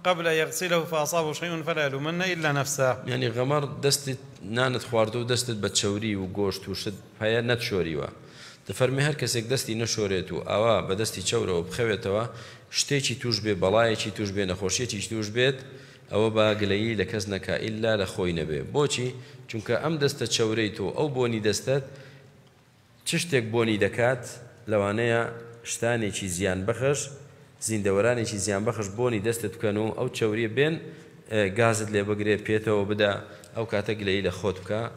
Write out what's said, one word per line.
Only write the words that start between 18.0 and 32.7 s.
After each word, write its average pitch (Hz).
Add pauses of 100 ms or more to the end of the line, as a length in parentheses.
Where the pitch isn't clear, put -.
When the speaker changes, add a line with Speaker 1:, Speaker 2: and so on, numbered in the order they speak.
Speaker 2:
لە 95
خۆی 90
نەبێ. 76 (140)
بۆچی؟ 135 (420)
چونکە 113
ئەم 160
دەستە 135 (100)
چەورەی 110
تۆ، 98 (100)
ئەو 151
بۆنی 117
دەستت 131 (1200)
چ - (120)
شتێک 123
بۆنی 113
دەکات، 123 (480)
لەوانەیە 110 (500)
شتانێکی 113
زیان 92
بەخش، 127 (680)
زیندەوەرانێکی 104
زیان 101
بەخش 107 (100)
بۆنی 120
دەستت 110
بکەن 104
و 107 (120)
ئەو 127 (100)
چەوریە 110
بێن، 156 (560)
ئە، 110 (200)
گازت 110
لێ 101
بگرێ، 104 (120)
پێتەوە 107